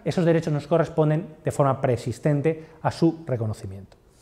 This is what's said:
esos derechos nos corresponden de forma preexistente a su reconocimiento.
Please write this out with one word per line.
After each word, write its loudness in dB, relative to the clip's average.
esos 0
derechos 2
nos -2
corresponden 0
de 0
forma 2
preexistente 0
a 0
su 0
reconocimiento. -6